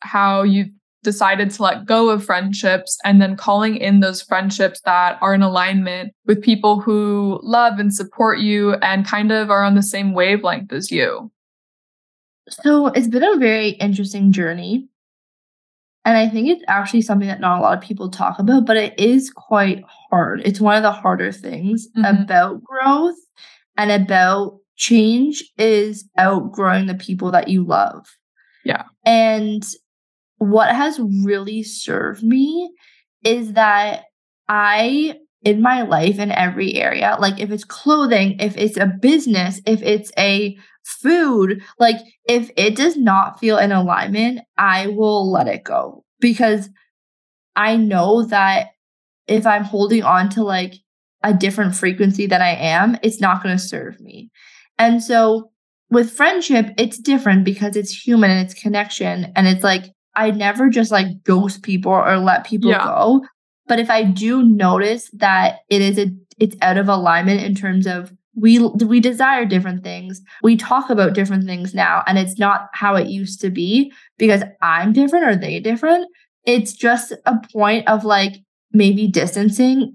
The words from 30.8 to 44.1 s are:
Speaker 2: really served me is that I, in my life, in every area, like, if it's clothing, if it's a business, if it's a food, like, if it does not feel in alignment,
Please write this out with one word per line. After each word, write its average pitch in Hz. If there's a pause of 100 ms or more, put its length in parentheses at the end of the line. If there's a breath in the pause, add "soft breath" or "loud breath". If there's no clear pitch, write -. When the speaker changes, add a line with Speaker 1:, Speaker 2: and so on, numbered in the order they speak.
Speaker 2:
really 202
served -
me 302 (500 soft breath)
is 220
that 208 (420)
I, 226 (220)
in 214
my 247
life, 175
in 202
every 185
area, -
like, 196
if 208
it's 208
clothing, 233
if 208
it's 214
a 190
business, 190
if 220
it's 208
a 202 (260 soft breath)
food, 247 (160 loud breath)
like, 233 (320 soft breath)
if 240
it 214
does 311
not 196
feel 214
in 202
alignment, 202 (180)